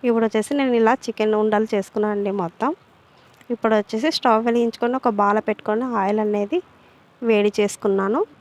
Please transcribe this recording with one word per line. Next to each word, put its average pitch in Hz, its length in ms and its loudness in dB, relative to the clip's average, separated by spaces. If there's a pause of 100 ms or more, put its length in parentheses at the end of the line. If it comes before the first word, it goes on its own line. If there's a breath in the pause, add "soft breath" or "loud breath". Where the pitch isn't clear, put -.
ఇప్పుడు 226 200 2
వచ్చేసి 220 340 -2
నేను 254 200 2
ఇలా 226 140 4 (100)
చికెన్ 214 380 0
ఉండలు 214 320 2
చేసుకున్నానండి 202 580 -2 (100)
మొత్తం. 226 300 -4 (800 soft breath)
ఇప్పుడు 226 260 0
వచ్చేసి 220 360 -2
స్టవ్ 226 320 2
వెలిగించుకొని 240 520 0
ఒక 240 200 0
బాల 202 180 4 (120)
పెట్టుకొని 214 360 -4 (160)
ఆయిల్ 214 220 0
అనేది 208 360 -2 (720 soft breath)
వేడి 208 300 2
చేసుకున్నాను. 202 640 0 (180)